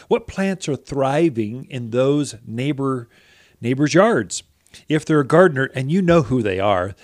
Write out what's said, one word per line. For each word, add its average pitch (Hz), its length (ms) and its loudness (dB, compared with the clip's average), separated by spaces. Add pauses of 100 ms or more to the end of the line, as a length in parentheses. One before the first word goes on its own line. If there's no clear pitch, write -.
what 226 200 -2
plants 190 400 -6
are 147 80 -4
thriving 135 920 -2
in 120 220 -10
those 135 520 0
neighbor, 131 640 -4 (540)
neighbors' 131 320 0
yards. 175 480 2 (480)
If 156 160 0
they're 156 140 4
a 139 80 0
gardener 151 480 4
and 131 160 -4
you 190 100 0
know 170 220 4
who 123 180 -2
they 95 180 -2
are, 98 440 0